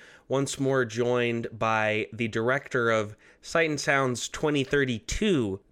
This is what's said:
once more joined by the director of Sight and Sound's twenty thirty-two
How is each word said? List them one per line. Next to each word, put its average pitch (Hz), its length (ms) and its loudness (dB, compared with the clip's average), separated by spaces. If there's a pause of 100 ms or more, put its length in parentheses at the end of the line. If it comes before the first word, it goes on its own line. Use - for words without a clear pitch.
(280)
once 135 320 -2
more 135 260 2
joined 120 640 0
by 110 600 0
the 113 160 -4
director 117 640 0
of 110 240 0 (280)
Sight 165 260 0
and 147 100 -4
Sound's 135 500 0
twenty 147 340 0
thirty-two 131 960 0 (120)